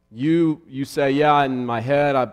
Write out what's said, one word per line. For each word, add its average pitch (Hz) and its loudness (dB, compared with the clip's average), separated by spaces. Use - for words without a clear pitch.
you, 156 0
you 135 -8
say, 139 -2
"Yeah, 147 4
in 127 -4
my 117 -2
head, 143 0
I, 123 0